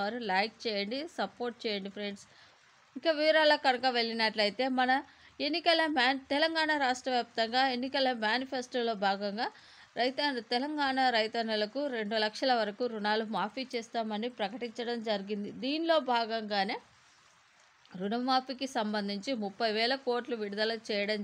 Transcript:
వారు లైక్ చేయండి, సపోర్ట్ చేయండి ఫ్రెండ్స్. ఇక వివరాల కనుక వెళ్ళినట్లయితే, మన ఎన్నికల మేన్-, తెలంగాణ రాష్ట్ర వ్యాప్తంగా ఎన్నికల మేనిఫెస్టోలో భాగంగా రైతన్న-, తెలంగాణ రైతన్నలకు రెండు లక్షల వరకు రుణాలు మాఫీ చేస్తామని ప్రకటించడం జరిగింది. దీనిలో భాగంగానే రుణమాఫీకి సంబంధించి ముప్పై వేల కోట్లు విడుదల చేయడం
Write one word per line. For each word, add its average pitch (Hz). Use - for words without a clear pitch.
వారు 226
లైక్ 202
చేయండి, 208
సపోర్ట్ 233
చేయండి 196
ఫ్రెండ్స్. 202
ఇక 330
వివరాల 311
కనుక 254
వెళ్ళినట్లయితే, 220
మన 254
ఎన్నికల 320
మేన్-, 262
తెలంగాణ 320
రాష్ట్ర 254
వ్యాప్తంగా 233
ఎన్నికల 262
మేనిఫెస్టోలో 247
భాగంగా 202
రైతన్న-, 262
తెలంగాణ 269
రైతన్నలకు 220
రెండు 220
లక్షల 254
వరకు 208
రుణాలు 214
మాఫీ 214
చేస్తామని 220
ప్రకటించడం 233
జరిగింది. 202
దీనిలో 320
భాగంగానే 220
రుణమాఫీకి 254
సంబంధించి 208
ముప్పై 214
వేల 226
కోట్లు 240
విడుదల 214
చేయడం 208